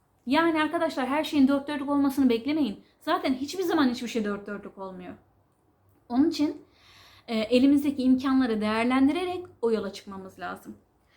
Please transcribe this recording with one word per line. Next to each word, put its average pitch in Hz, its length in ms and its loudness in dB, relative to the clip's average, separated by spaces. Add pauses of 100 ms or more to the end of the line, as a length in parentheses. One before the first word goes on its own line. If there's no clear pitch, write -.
(260)
Yani 311 360 2
arkadaşlar, 311 440 -2
her 294 180 -2
şeyin 285 240 4
dört 277 200 0
dörtlük 285 220 -6
olmasını 277 380 2
beklemeyin. 233 520 -2 (200)
Zaten 320 340 -2
hiçbir 359 280 -6
zaman 330 260 2
hiçbir 240 200 -4
şey 220 160 -4
dört 202 220 -8
dörtlük 202 320 -14
olmuyor. 185 360 -14 (920)
Onun 277 220 4
için, 302 320 -2 (640)
e, 233 100 -4
elimizdeki 269 640 4
imkanları 254 580 2
değerlendirerek 269 840 2 (180)
o 233 80 2
yola 196 220 -2
çıkmamız 190 460 -16
lazım. 185 380 -12 (400)